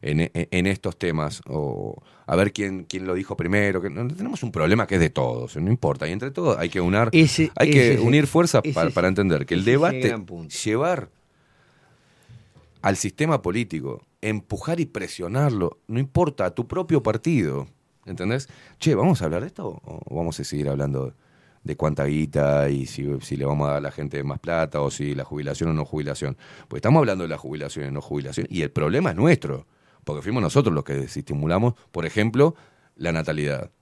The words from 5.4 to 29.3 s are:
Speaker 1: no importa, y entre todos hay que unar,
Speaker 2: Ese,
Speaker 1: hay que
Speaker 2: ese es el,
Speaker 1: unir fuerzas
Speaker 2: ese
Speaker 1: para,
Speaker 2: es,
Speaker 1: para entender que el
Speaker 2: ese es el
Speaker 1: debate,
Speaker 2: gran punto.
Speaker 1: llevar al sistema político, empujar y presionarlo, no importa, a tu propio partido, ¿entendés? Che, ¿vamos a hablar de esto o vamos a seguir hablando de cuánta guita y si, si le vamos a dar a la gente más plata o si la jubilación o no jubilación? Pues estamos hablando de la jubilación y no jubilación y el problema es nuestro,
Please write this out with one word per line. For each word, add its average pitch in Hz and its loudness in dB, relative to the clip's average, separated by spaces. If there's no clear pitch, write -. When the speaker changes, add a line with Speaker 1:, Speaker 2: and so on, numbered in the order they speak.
Speaker 1:
no 82 -2
importa, 76 0
y 82 -4
entre 120 -6
todos 143 0
hay 85 -2
que 95 -2
unar, 101 2
Speaker 2:
Ese, 160 6
Speaker 1:
hay 151 6
que 143 8
Speaker 2:
ese 135 6
es 113 4
el, 113 4
Speaker 1:
unir 143 6
fuerzas 165 4
Speaker 2:
ese 151 -2
Speaker 1:
para, 82 2
Speaker 2:
es, - -10
Speaker 1:
para 90 4
entender 92 2
que 85 -2
el 90 2
Speaker 2:
ese 107 2
es 127 6
el 143 4
Speaker 1:
debate, 131 2
Speaker 2:
gran 107 -4
punto. 85 -12
Speaker 1:
llevar 123 -2
al 95 2
sistema 151 0
político, 87 -4
empujar 107 -4
y 147 0
presionarlo, 101 -2
no 113 -2
importa, 139 0
a 90 0
tu 117 -4
propio 160 0
partido, 107 0
¿entendés? 101 -4
Che, 156 2
¿vamos 135 4
a 85 -2
hablar 82 -2
de 165 -10
esto - -12
o 80 -12
vamos 82 -4
a 73 -6
seguir 73 -2
hablando 69 -2
de 76 -8
cuánta 71 -2
guita 73 2
y 67 -2
si, 71 -8
si - -8
le 69 -4
vamos 71 0
a 71 0
dar 71 0
a 73 -4
la 69 -8
gente 71 -8
más 69 -6
plata 80 -2
o 71 0
si 71 -4
la 67 -6
jubilación 73 -4
o - 2
no 76 -2
jubilación? 71 -6
Pues 64 -10
estamos 139 6
hablando 98 2
de 82 -4
la 78 -6
jubilación 73 -8
y 69 -6
no 71 -6
jubilación 69 -6
y 85 -2
el 71 -2
problema 104 0
es 78 -4
nuestro, 90 2